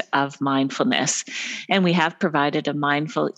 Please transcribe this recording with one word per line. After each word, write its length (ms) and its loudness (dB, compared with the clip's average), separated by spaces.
of 260 0
mindfulness. 840 0
And 140 4
we 100 4
have 260 2
provided 480 0
a 60 -2
mindful 640 0